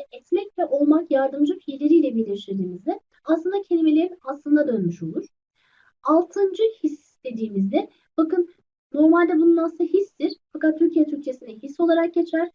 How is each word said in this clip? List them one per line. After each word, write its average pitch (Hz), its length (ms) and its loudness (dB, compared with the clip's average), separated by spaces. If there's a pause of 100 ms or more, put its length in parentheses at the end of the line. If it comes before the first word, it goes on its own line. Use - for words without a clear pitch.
(120)
etmek 381 460 -6
ve 349 80 -2
olmak 294 460 2
yardımcı 277 480 0
fiilleriyle 285 560 2
birleştirdiğimizde 202 840 -6 (240)
aslında 349 380 -2
kelimelerin 330 600 0
aslına 285 460 0
dönmüş 180 360 -4
olur. 180 220 -8 (800)
Altıncı 370 600 0 (200)
his - 400 -8
dediğimizde 220 680 -4 (280)
bakın 339 320 0 (440)
normalde 330 400 4
bunun 330 240 4
aslı 330 280 -2
histir - 480 -2 (200)
fakat 311 260 0
Türkiye 330 260 2
Türkçesine 254 500 -8
his 277 240 -12
olarak 339 340 2
geçer. 339 420 -2